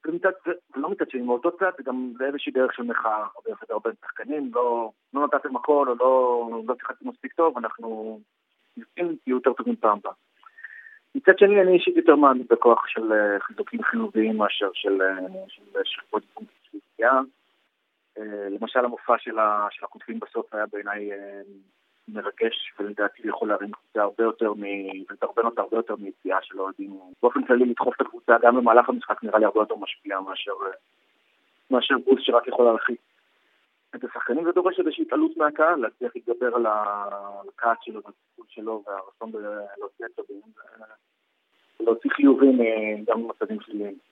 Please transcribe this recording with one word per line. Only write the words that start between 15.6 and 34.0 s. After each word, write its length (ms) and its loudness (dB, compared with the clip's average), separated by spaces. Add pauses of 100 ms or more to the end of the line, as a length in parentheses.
של, 100 -2
של, 340 -8 (520)
של, 80 -14 (200)
של, 60 0 (1120)
אה, 300 -8
למשל, 360 -4
המופע 340 -2
של 200 -8
ה-, 320 0
של 140 -16
הקוטפים 360 -12
בסוף 340 -10
היה 180 -4
בעיניי, 400 -8
אה, 280 -14 (680)
מרגש, 720 -6
ולדעתי 460 -4
יכול 240 -4
להרים 220 -4
קבוצה 320 -6
הרבה 220 0
יותר 280 0
מ-, 580 -8
ולדרבן 340 -4
אותה 160 -2
הרבה 160 -2
יותר 200 -4
מיציאה 460 -6
של 180 -14
אוהדים. 380 -10 (240)
באופן 220 2
כללי, 200 4
לדחוף 320 0
את 40 -10
הקבוצה 420 2
גם 140 8
במהלך 320 6
המשחק 340 -4
נראה 160 0
לי 60 6
הרבה 160 2
יותר 140 0
משפיע 460 -8
מאשר, 320 -10 (140)
אה, 40 -6 (1000)
מאשר 240 2 (100)
בוסט 180 4
שרק 260 4
יכול 160 2
להרחיק 360 2 (920)
את 100 -10